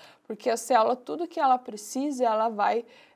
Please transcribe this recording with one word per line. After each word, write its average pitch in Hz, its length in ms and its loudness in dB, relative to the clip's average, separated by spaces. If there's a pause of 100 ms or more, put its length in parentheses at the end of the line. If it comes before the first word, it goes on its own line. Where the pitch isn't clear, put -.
(260)
Porque 226 240 -4
a 233 80 0
célula, 226 360 4
tudo 294 320 -6
que 339 140 -8
ela 262 180 4
precisa, 254 680 -4
ela 220 240 2
vai, 208 340 0 (320)